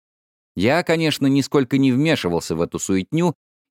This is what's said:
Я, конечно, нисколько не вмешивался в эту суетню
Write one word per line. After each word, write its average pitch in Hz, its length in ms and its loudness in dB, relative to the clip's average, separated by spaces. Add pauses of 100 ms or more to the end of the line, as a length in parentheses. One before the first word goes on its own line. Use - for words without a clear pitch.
(560)
Я, 135 280 0
конечно, 160 440 0
нисколько 139 500 0
не 135 160 2
вмешивался 120 640 -2
в 80 60 -2
эту 82 180 -4
суетню 98 560 -2 (360)